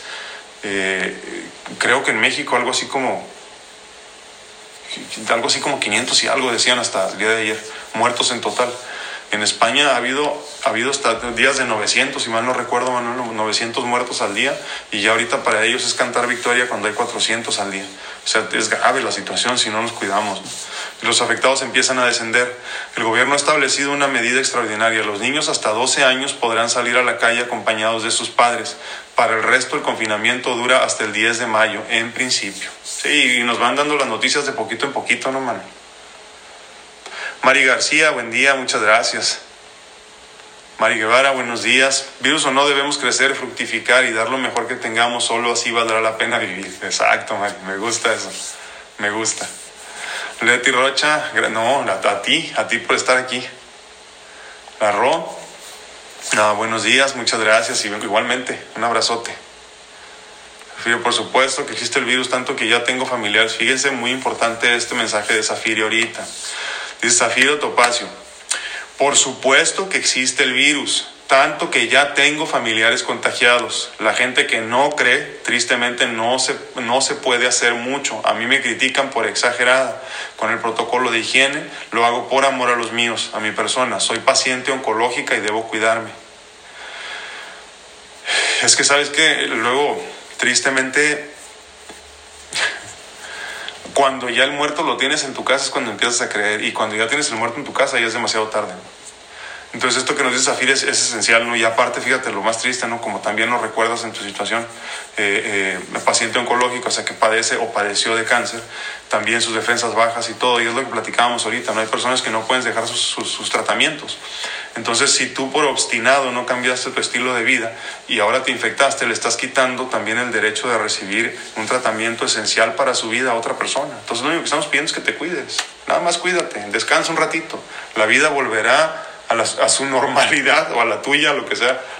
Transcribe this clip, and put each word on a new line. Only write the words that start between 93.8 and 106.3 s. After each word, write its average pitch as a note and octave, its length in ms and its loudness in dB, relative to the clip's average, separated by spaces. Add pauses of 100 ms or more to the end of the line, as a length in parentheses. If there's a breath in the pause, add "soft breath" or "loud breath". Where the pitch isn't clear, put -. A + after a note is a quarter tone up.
cuando C3 360 2
ya A#2+ 160 2
el C#3 60 0
muerto D3 320 0
lo C3 140 0
tienes C#3+ 260 0
en C3+ 100 -6
tu A#2 100 -8
casa C3 220 2
es - 40 -4
cuando B2+ 220 -2
empiezas A#2+ 300 0
a A#2 80 -2
creer. G#2+ 340 0
Y A#2+ 80 0
cuando G#2+ 240 -2
ya A2+ 120 0
tienes C#3+ 220 0
el A#2 60 -4
muerto A#2 220 -4
en D3 80 -8
tu - 80 -8
casa C3+ 260 2
ya A#2+ 80 2
es A#2 60 -2
demasiado A#2 340 -2
tarde. G#2 260 -2 (1000 loud breath)
Entonces, B2 280 0
esto B2+ 140 0
que C#3 80 2
nos B2+ 100 2
dice C3 120 2
Zafir C3 240 2
es, C3+ 140 2
es - 180 0
esencial, A2+ 460 2
¿no? A#2 80 -2
Y A2+ 80 2
aparte, B2 380 2
fíjate, B2 300 0
lo G2+ 100 -4
más A2 180 0
triste, B2+ 280 -2
¿no? A#2 120 -4
Como G#2+ 220 -6
también A2 280 0
lo A#2+ 80 2
recuerdas A2+ 460 0
en A2+ 80 -6
tu G2+ 100 -10
situación, G#2 460 -4 (500 loud breath)
eh, G2+ 600 0 (140)
eh, - 100 -4
paciente A#2 360 2